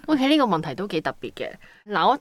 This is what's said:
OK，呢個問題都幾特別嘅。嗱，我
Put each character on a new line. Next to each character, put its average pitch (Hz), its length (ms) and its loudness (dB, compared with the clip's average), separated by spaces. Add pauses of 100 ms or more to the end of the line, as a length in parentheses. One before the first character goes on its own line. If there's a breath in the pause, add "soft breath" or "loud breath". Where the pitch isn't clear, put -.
OK， 277 220 2
呢 302 100 4
個 285 60 4
問 180 180 2
題 151 140 -6
都 196 100 -6
幾 180 140 -4
特 139 200 -4
別 117 120 -10
嘅。 - 180 -10 (360 loud breath)
嗱， 190 220 0
我 254 120 4